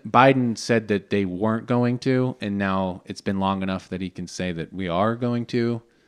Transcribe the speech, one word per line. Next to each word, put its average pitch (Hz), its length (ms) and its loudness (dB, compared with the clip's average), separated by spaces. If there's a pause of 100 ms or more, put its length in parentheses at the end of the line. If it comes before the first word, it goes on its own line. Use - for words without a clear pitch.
Biden 123 480 6
said 110 320 0
that 101 220 -2
they 101 140 2
weren't 110 420 -2
going 123 340 2
to, 127 400 0
and 101 180 -4
now 95 460 -2
it's - 160 -12
been 98 200 -2
long 95 220 0
enough 95 280 -4
that 90 100 -6
he 92 80 -6
can 90 180 -10
say 90 260 -6
that 82 200 -8
we 92 160 -6
are 101 280 0
going 120 300 -2
to. 117 360 -2 (260)